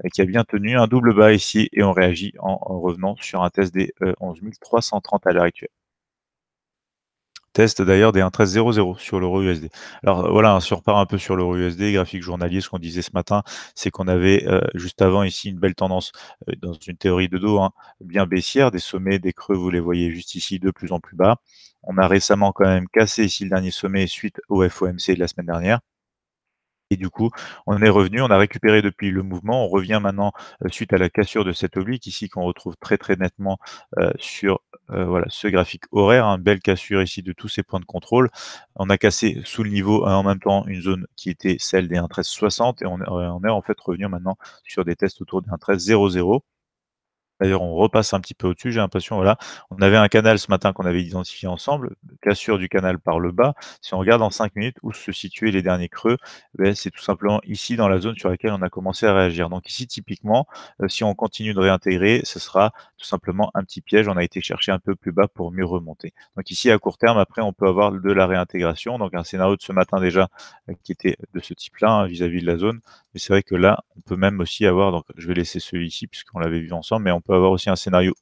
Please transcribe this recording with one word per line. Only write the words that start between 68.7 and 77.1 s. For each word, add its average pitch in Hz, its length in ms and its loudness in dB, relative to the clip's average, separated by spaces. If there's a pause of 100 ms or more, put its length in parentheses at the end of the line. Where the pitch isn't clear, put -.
Donc 95 160 -6
un 87 100 -6
scénario 95 320 0
de - 60 -20
ce - 100 -12
matin 95 260 0
déjà, 92 300 2 (400)
euh, 95 140 -12
qui - 100 -12
était 90 240 -2 (160)
de 92 80 -8
ce - 140 -16
type-là, - 360 -2
hein, 104 160 2
vis-à-vis 87 360 -4
de 85 40 -4
la 85 120 0
zone. 113 220 -2 (340)
Mais - 40 -12
c'est - 140 -4
vrai 101 100 4
que - 120 -6
là, 95 280 4 (140)
on 85 60 -20
peut - 120 -8
même 95 260 0
aussi - 260 -2
avoir, 92 260 4
donc 82 120 -6 (120)
je 85 100 -14
vais 87 80 -4
laisser 87 240 -4
celui-ci 85 480 -8
puisqu'on - 320 -16
l'avait 82 220 -2
vu 82 120 -10
ensemble, 104 320 -4
mais 95 60 2